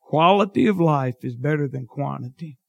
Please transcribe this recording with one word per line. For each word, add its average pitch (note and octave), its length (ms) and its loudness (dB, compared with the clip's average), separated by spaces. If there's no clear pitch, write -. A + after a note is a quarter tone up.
quality F#3+ 640 2
of G3 120 0
life C#3+ 440 0
is B2+ 140 -8
better D3 300 -2
than C3 200 -10
quantity. C#3 720 -10